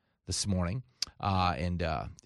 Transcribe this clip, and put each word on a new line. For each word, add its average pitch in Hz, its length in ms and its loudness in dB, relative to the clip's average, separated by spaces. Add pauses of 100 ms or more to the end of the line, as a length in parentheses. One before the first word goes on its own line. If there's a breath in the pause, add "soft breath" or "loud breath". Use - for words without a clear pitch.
(260)
this - 220 -2
morning. 92 340 0 (380 loud breath)
Uh, 92 360 4
and, 87 240 0
uh, 78 260 0 (200)